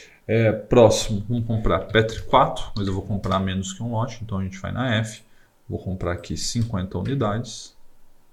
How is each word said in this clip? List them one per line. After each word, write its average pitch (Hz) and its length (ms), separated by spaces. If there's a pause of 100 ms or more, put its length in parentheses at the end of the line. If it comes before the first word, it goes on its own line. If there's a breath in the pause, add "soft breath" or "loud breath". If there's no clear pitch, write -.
(260 loud breath)
É, 110 260
próximo, 110 760
vamos 120 180
comprar 104 340
petri - 420
quatro, - 540
mas 98 100
eu 95 80
vou 95 80
comprar 95 360
menos 95 360
que - 80
um 117 100
lote, 117 300
então 98 160
a 95 60
gente 95 140
vai 92 140
na 117 240
F. 113 260 (460 soft breath)
Vou 95 100
comprar 90 340
aqui 87 240
cinquenta 95 600
unidades. 110 760 (560)